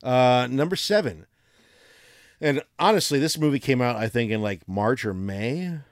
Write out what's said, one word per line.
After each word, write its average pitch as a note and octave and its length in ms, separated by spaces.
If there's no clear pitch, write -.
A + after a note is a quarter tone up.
Uh, B2+ 480
number D3+ 260
seven. D3 500
And D3 220
honestly, E3+ 400
this D#3 200
movie D3 200
came C3 220
out, A#2+ 160
I A2+ 120
think, A#2 220
in, A2 120
like, G2 260
March G#2 360
or G2+ 100
May A#2 640